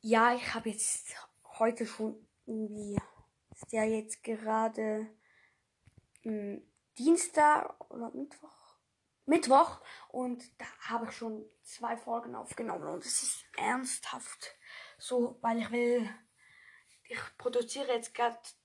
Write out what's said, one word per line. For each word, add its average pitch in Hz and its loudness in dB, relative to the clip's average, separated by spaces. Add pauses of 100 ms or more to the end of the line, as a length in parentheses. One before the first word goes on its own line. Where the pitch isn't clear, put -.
Ja, 226 6
ich 247 -4
hab 226 -4
jetzt - -4 (460)
heute 233 2
schon 220 -6 (180)
irgendwie, 214 -2 (560)
ist - -16
ja 220 2
jetzt 220 -2
gerade, 220 0 (1160)
hm, 208 -6 (300)
Dienstag 302 6 (120)
oder 233 -8
Mittwoch? - -14 (500)
Mittwoch. 294 6 (280)
Und 247 -6 (180)
da - -12 (220)
hab 226 -2
ich - -10
schon 214 -8 (140)
zwei 233 -6
Folgen 233 -4
aufgenommen 196 -6
und 165 -6
es - -2
ist - -4 (120)
ernsthaft - -4 (420)
so, 240 0
weil 226 0
ich 220 -4
will, 240 2 (920)
ich - -8 (180)
produziere 240 -2
jetzt 233 -2
grad 240 -2